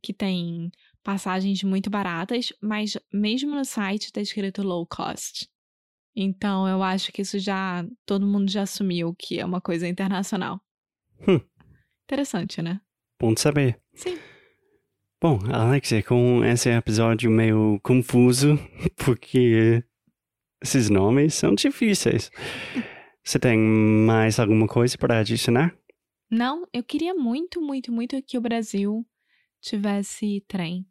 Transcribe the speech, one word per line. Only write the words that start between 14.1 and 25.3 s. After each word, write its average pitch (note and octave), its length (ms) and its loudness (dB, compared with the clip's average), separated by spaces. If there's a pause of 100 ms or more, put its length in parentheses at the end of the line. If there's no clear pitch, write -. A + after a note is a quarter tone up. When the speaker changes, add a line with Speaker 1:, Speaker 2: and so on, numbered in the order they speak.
Speaker 2:
Bom, D#3 160 4 (140)
Alexia, A#2 500 2
com B2 440 4
esse A#2+ 240 2
episódio A2+ 600 2
meio A2 540 4
confuso, B2 720 4 (220)
<laughs> - 160 -4 (100)
porque A#2 800 4 (800)
esses B2 260 2
nomes A2+ 460 4
são E3+ 180 2
difíceis. G#3 800 0 (440)
Speaker 1:
<laughs> - 480 -12
Speaker 2:
Você - 140 -2
tem A#2+ 220 4
mais A2 800 4
alguma A2 260 4
coisa A#2+ 320 0
pra A#2 220 2
adicionar? A#2 560 0 (560)